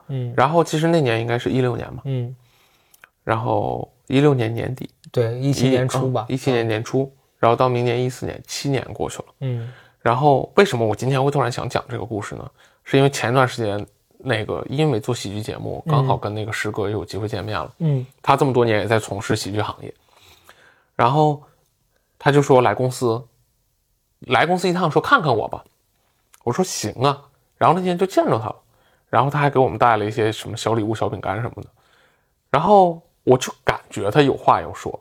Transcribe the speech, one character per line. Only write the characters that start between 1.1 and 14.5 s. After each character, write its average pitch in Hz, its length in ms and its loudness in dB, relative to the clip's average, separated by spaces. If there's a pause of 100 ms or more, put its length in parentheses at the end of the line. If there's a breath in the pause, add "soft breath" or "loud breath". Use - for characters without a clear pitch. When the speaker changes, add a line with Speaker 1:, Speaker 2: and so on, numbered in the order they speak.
Speaker 2:
应 117 60 -6
该 120 100 0
是 - 120 -4
一 127 120 2
六 123 160 -2
年 120 160 -10
嘛。 127 120 -14
Speaker 1:
嗯。 127 300 -6 (880 soft breath)
Speaker 2:
然 113 160 0
后 113 480 -4 (200)
一 135 120 2
六 143 140 6
年 117 180 0
年 117 220 -6
底。 - 160 -12 (220)
Speaker 1:
对， 120 280 -2
一 139 140 0
七 127 160 2
年 127 180 2
初 131 240 -2
吧。 117 160 -4
Speaker 2:
嗯， 127 60 -4
一 - 20 0
七 135 160 -2
年 117 160 2
年 110 160 -2
初， 135 300 -2 (240)
然 117 140 4
后 117 40 4
到 127 140 2
明 120 160 0
年 123 180 0
一 127 60 -2
四 - 160 -10
年， - 220 -10
七 - 200 -8
年 135 160 -2 (100)
过 - 140 -6
去 - 120 -10
了。 - 60 -14 (160)
Speaker 1:
嗯。 123 300 -6 (280 loud breath)
Speaker 2:
然 117 180 2
后 139 380 2
为 202 100 6
什 - 100 0
么 117 100 0
我 104 100 0
今 123 120 -6
天 135 160 2
会 143 60 2
突 143 100 0
然 123 120 0
想 - 180 -6
讲 - 180 -2
这 117 120 -8
个 - 40 -8
故 107 160 -6
事 - 140 -10
呢？ - 160 -12 (340 soft breath)
是 - 140 0
因 135 60 6
为 139 60 4
前 117 220 -4
段 131 160 4
时 120 160 -6
间 104 220 -4 (320)
那 113 260 -4
个， - 240 -6